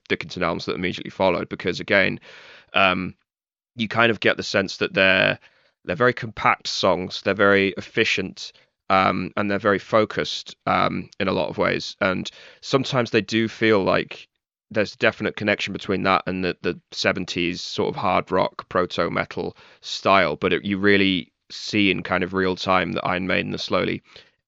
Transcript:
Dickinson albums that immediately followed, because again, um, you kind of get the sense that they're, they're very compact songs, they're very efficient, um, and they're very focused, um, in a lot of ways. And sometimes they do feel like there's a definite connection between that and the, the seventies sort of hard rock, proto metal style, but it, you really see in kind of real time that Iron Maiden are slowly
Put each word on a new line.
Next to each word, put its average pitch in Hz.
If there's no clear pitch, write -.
Dickinson -
albums 87
that -
immediately 90
followed, 87
because 90
again, 98
um, 92
you 113
kind 117
of 104
get -
the 95
sense 98
that 92
they're, 98
they're 90
very 123
compact -
songs, 90
they're 98
very 98
efficient, -
um, 95
and 104
they're 98
very 98
focused, -
um, 92
in 95
a 95
lot 92
of 101
ways. 90
And 95
sometimes 127
they 113
do 113
feel 107
like -
there's 104
a -
definite 110
connection 104
between 95
that 95
and 92
the, 87
the 87
seventies 90
sort -
of -
hard 92
rock, -
proto 90
metal 92
style, 92
but 92
it, 87
you 101
really 98
see 101
in 92
kind 92
of 87
real 92
time 90
that 90
Iron 92
Maiden 95
are 90
slowly 92